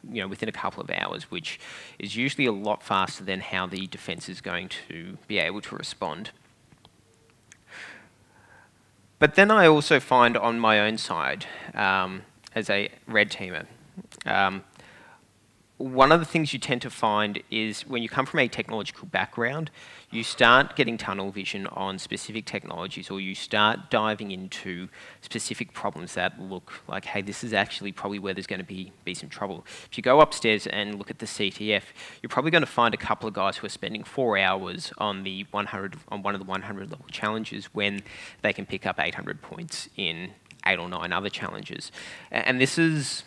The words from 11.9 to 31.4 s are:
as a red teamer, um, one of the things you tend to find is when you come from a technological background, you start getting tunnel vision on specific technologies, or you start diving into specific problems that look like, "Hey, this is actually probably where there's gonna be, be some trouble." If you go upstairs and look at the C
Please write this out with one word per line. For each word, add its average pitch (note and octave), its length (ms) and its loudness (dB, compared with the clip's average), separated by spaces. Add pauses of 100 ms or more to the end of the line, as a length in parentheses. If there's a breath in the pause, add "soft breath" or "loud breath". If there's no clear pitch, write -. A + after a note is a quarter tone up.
as A2 140 -4
a G2+ 220 0 (160)
red G#2+ 240 2
teamer, F2+ 340 -8 (640)
um, F#2+ 360 2 (1160 loud breath)
one C3 320 8
of E3+ 100 10
the D#3 60 -2
things D#3+ 280 0
you B2+ 40 -4
tend B2 220 -2
to B2+ 80 -8
find G#2+ 600 0
is A2 320 -2
when A#2+ 200 -4
you A2+ 60 -6
come C3+ 160 0
from D#3 160 0
a A#2+ 80 4
technological - 600 -6
background, A#2+ 600 -2 (400 loud breath)
you A2+ 140 -6
start B2 500 8
getting A#2 220 2
tunnel G2 340 -4
vision G2 360 -8
on F#2+ 320 -4
specific G#2+ 480 -8
technologies, F#2 640 -8
or G2 100 -6
you F#2+ 140 -6
start G#2+ 560 2
diving G#2+ 400 2
into F#2 580 -10 (320 loud breath)
specific - 540 -8
problems F2 400 -6
that F#2 260 -2
look F#2+ 480 -14
like, G2 160 -8
"Hey, - 160 -6
this G2 240 -8
is A2+ 80 -6
actually G2+ 400 0
probably G2+ 260 -6
where F#2+ 140 -6
there's F#2 140 -8
gonna F#2 180 -6
be, F#2 280 -12 (120)
be F#2 80 -8
some D#2+ 160 -12
trouble." F#2+ 380 -8 (240 loud breath)
If - 80 -10
you G#2 40 -8
go C3+ 200 8
upstairs A2 440 4
and G#2 300 -4
look G2 140 -12
at - 80 -12
the A2+ 80 -10
C G2+ 240 -2